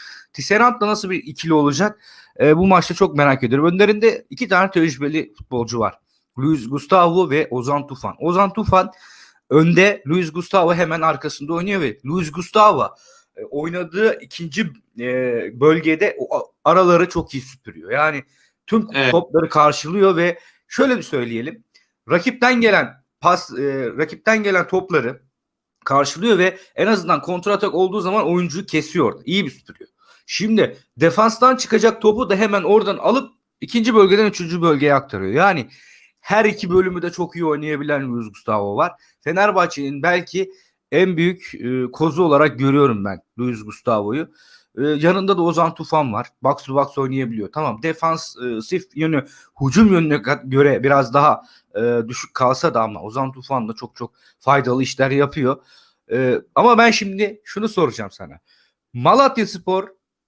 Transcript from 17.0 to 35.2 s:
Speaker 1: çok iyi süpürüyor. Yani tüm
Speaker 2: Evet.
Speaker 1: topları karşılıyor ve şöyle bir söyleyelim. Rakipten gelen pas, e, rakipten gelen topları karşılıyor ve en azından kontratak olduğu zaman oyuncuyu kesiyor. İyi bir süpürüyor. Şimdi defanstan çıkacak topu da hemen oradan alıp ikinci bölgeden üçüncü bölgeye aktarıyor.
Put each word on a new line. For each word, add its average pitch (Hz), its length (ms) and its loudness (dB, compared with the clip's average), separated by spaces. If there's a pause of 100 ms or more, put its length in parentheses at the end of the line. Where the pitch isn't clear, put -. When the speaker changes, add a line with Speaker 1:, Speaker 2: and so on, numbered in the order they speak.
Speaker 1:
çok - 240 -6
iyi 135 80 -6
süpürüyor. 90 500 -16
Yani 147 320 -2 (440)
tüm 214 260 0
Speaker 2:
Evet. 135 180 0
Speaker 1:
topları 165 380 0
karşılıyor 160 680 2
ve 170 240 -2 (280)
şöyle 254 300 0
bir 175 60 -8
söyleyelim. 120 600 -6 (460)
Rakipten 240 520 0
gelen 185 460 0 (140)
pas, 175 380 0
e, 135 380 -4
rakipten 214 460 -2
gelen 185 240 0
topları 160 540 -2 (640)
karşılıyor 160 520 0
ve 185 200 2 (180)
en 180 120 0
azından 175 340 0
kontratak 190 520 -2
olduğu 190 280 0
zaman 185 260 0
oyuncuyu 165 380 -2
kesiyor. 151 600 -2
İyi 180 200 -2
bir 131 60 -8
süpürüyor. - 380 -20 (360)
Şimdi 202 520 -2 (200)
defanstan 220 580 4
çıkacak 220 460 0
topu 214 280 2
da 196 60 0
hemen 202 280 0
oradan 196 340 2
alıp - 340 -2 (300)
ikinci 233 340 0
bölgeden 202 300 6
üçüncü 175 360 -4
bölgeye 147 320 4
aktarıyor. 101 400 -2